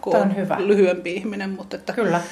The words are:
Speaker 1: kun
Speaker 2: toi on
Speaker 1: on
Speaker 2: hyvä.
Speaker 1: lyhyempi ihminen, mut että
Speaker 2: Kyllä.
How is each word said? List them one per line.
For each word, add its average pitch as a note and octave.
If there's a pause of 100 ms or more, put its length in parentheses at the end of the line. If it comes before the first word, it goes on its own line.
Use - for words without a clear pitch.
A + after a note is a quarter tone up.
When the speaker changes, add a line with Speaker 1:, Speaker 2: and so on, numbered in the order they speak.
Speaker 1:
kun -
Speaker 2:
toi G#3
on G3
Speaker 1:
on F#3+
Speaker 2:
hyvä. E3+
Speaker 1:
lyhyempi F#3
ihminen, G3
mut F#3+
että -
Speaker 2:
Kyllä. F3 (120)